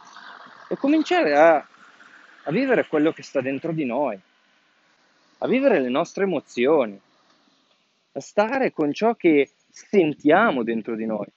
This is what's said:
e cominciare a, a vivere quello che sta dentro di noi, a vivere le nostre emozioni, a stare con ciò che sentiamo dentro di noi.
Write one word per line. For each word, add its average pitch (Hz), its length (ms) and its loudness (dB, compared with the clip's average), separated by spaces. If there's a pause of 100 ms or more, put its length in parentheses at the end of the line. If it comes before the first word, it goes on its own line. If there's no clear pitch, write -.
(680)
e - 80 -6
cominciare 302 580 0
a, 160 200 6
a - 960 -12
vivere 226 360 0
quello 156 240 0
che 143 120 -12
sta - 180 -6
dentro 135 320 -6
di 156 100 -4
noi, 123 340 -4 (1200)
a - 80 -6
vivere 233 340 2
le 127 80 -2
nostre 160 340 -4
emozioni, 131 760 -2 (1160)
a 135 80 -10
stare 220 500 -2
con 147 220 -2
ciò 220 220 -2
che 147 340 2 (200)
sentiamo 160 960 0
dentro 113 320 -4
di 110 100 -6
noi. 107 320 -6